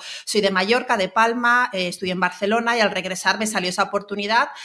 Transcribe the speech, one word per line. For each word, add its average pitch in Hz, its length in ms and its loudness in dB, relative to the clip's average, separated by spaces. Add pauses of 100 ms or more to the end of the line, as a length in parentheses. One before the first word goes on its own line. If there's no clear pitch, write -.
(260)
soy 214 160 -4
de 196 100 2
Mallorca, 226 460 2
de 190 100 0
Palma, 240 640 2
eh, 185 160 -2
estudié 180 240 -4
en 180 80 -2
Barcelona 220 560 0
y 233 60 4
al 202 100 4
regresar 185 480 -2
me 214 80 -2
salió 190 220 -2
esa 196 140 0
oportunidad. 202 680 0 (140)